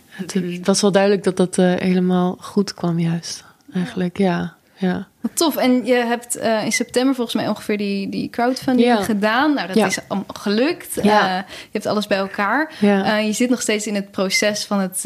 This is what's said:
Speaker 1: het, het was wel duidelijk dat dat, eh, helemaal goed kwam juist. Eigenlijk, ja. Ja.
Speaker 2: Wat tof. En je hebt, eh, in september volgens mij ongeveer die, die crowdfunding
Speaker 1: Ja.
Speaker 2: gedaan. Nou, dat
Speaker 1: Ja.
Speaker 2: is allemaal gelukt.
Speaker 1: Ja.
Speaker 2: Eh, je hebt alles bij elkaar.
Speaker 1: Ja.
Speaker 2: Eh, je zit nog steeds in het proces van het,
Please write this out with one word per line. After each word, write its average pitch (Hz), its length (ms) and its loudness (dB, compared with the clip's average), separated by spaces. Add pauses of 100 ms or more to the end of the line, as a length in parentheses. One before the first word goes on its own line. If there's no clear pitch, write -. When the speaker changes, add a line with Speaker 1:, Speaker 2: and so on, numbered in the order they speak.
Speaker 1:
het, 180 240 -10
het 180 340 -4
was 196 140 2
wel 202 100 4
duidelijk 196 320 4
dat 185 140 0
dat, 180 200 0
eh, 180 180 4
helemaal 180 640 2
goed - 340 -2
kwam 170 260 -2
juist. 165 440 -4 (300)
Eigenlijk, 180 440 -4
ja. 175 400 -2 (240)
Ja. 185 260 -2 (140)
Speaker 2:
Wat 226 160 -4
tof. 330 180 0
En 247 300 2
je 254 80 2
hebt, 240 420 -2
eh, 214 300 -2
in 220 60 -2
september 254 440 0
volgens 240 200 -4
mij - 120 0
ongeveer 214 300 -4
die, 202 320 -4
die 196 200 -6
crowdfunding 247 580 2
Speaker 1:
Ja. 226 140 4
Speaker 2:
gedaan. 226 520 2
Nou, 190 140 -2
dat 185 80 -6
Speaker 1:
Ja. 214 100 6
Speaker 2:
is 196 220 -2
allemaal 196 260 -4
gelukt. 240 680 -2
Speaker 1:
Ja. 196 340 4
Speaker 2:
Eh, 196 100 -6
je - 240 -18
hebt 208 140 -4
alles 208 220 0
bij 196 100 0
elkaar. 208 600 -2
Speaker 1:
Ja. 202 380 4
Speaker 2:
Eh, 214 80 0
je 214 80 0
zit 247 160 0
nog 240 120 0
steeds 214 260 -2
in 214 80 -4
het 196 160 -6
proces 208 540 0
van 202 140 0
het, 185 260 -4